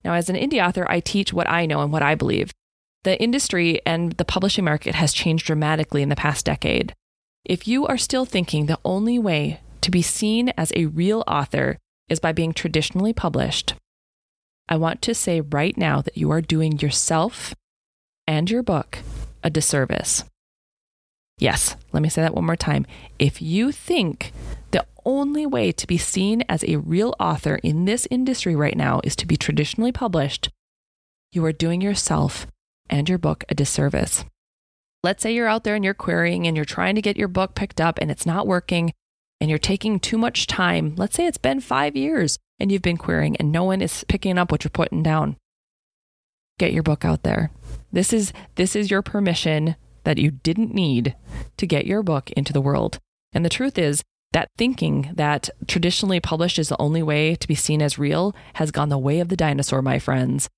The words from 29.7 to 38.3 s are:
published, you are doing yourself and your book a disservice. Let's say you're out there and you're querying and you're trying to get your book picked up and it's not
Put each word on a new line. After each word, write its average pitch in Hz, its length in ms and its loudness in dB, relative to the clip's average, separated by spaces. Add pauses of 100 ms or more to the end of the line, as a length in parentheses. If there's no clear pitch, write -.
published, 165 560 -2 (800)
you 170 140 0
are 160 80 2
doing 165 280 0
yourself 156 680 0 (440)
and 143 180 0
your 185 100 2
book 156 300 0
a 151 60 -2
disservice. 139 720 0 (800)
Let's 190 180 0
say 220 100 0
you're 233 140 2
out 220 160 2
there 214 120 0
and 208 100 0
you're 196 100 2
querying 170 520 0
and 165 100 2
you're 151 80 0
trying 185 320 0
to 214 60 2
get 202 160 0
your 202 100 0
book 185 260 -2
picked - 260 -4
up 165 200 2
and 151 100 0
it's - 160 -4
not 175 220 0